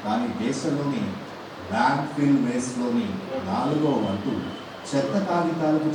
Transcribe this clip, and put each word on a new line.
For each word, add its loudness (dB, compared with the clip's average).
కానీ 0
దేశంలోని 0
ల్యాండ్‌ఫిల్ 4
వేస్ట్‌లోని 0
నాలుగో 2
వంతు -2
చెత్త 2
కాగితాలకు 2